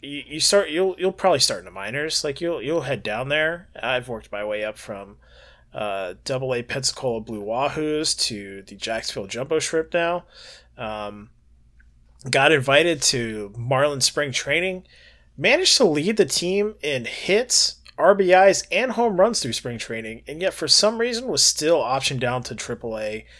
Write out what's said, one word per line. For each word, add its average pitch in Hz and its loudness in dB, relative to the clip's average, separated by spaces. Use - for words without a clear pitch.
you, 143 -12
you 151 -10
start, 202 2
you'll, 180 0
you'll 185 0
probably 175 2
start 107 0
in 90 -18
the 90 -18
minors. 117 -6
Like, 143 -4
you'll, 160 -4
you'll 151 -2
head 131 -4
down 113 -4
there. 156 -2
I've 123 -2
worked 110 -10
my 104 -6
way 107 -4
up 107 -8
from, 101 -14
uh, 98 -6
Double 131 -4
A 120 -2
Pensacola 123 -4
Blue 110 -10
Wahoos 147 -2
to 98 -10
the 101 -20
Jacksonville 110 -6
Jumbo 131 -4
Shrimp 160 -2
now. 175 -2
Um, 107 -10
got 139 6
invited 143 4
to 107 -2
Marlins 131 0
spring 147 -2
training, 180 -2
managed 269 4
to 262 6
lead 170 2
the 202 6
team 196 0
in 135 -2
hits, - 0
R 180 8
B 190 4
Is, 185 8
and 233 0
home 220 2
runs 220 4
through 117 -4
spring 120 -6
training, 113 -10
and 147 -10
yet 185 -2
for - -4
some 220 4
reason 240 -2
was 151 0
still 156 4
optioned 131 -2
down 123 -2
to 123 -10
triple 113 -8
A, 107 -6